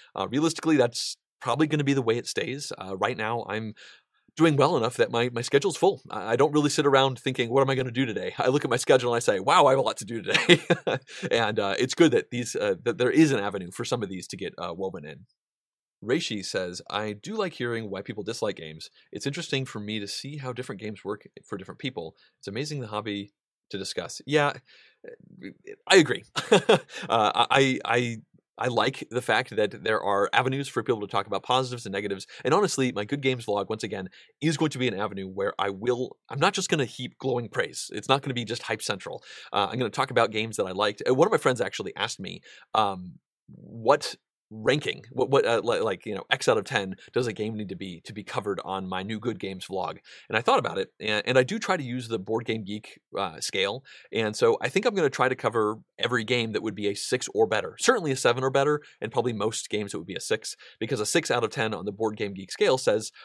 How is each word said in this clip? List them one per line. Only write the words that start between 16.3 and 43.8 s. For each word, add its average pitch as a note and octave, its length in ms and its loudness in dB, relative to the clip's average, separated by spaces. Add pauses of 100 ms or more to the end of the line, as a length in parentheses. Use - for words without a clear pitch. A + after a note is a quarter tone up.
says, F#2 460 -6
"I G#2+ 220 -4
do E3 240 -10
like G3 180 -4
hearing A2+ 360 -4
why F#2+ 120 -6
people G#2 220 -10
dislike G#2+ 320 -4
games. D#2+ 340 -14 (220)
It's - 140 -8
interesting C#3+ 380 -4
for A#2 160 -10
me G#2 200 -6
to G2+ 80 -8
see C#3+ 300 -10
how C3 140 -8
different A#2 280 -10
games G#2+ 240 -10
work G2 240 -8 (160)
for - 120 -8
different F#2 240 -14
people. E2+ 360 -8 (240)
It's - 80 -12
amazing C#3 320 -6
the A2+ 80 -8
hobby G#2 440 -6 (380)
to G2+ 80 -6
discuss." F#2 480 -8
Yeah, C#3+ 280 2 (1300)
I F#3+ 100 6
agree. D3+ 280 4 (260)
<laughs> G#3 140 6 (440)
Uh, A2+ 420 4
I, C3+ 340 4
I A#2+ 320 0 (420)
I B2 100 -2
like A#2+ 420 0
the B2+ 120 -2
fact A2+ 340 0
that G2+ 280 0
there A2 160 2
are G2 320 2
avenues C3 360 0
for A#2 140 -2
people A2+ 180 0
to G2+ 60 -6
talk G2 200 -4
about G2 160 -4
positives B2 440 -2
and G2 60 -8
negatives. G2 340 -6 (180)
And C#3 100 4
honestly, C#3+ 380 2
my G#2 120 -4
Good C#3+ 160 -4
Games C3 260 -2
vlog, G2+ 220 0
once A2 140 -4
again, F#2+ 260 -6 (320)
is D#3 160 2
going D#3 140 0
to C3+ 80 -8
be B2 100 0
an G#2 60 0
avenue G2 340 -6
where G2 300 -2
I G2 120 0
will, A#2+ 460 -2 (120)
I'm C#3 120 -8
not F#3+ 140 4
just F#3 140 -4
gonna D#3 160 2
heap - 340 -8
glowing B2 300 -2
praise. - 440 -6
It's G#2 160 -6
not C#3 140 2
gonna C3+ 120 -4
be A#2+ 100 -6
just A#2 180 -6
Hype A2 200 -4
Central. - 400 -6 (300)
Uh, G2+ 180 0
I'm A#2 80 -6
gonna A#2+ 120 -2
talk C3 200 -4
about A2+ 200 4
games A2 260 -4
that G2+ 100 0
I F#2 60 -8
liked. G#2 360 0
Uh, C3 60 6
one D3+ 120 6
of A3 60 2
my E3 60 2
friends B2+ 220 2
actually G2 360 -4
asked A2 240 -4
me, F#2 220 -10 (320)
um, F#2+ 440 0 (280)
what A#2 680 0 (360)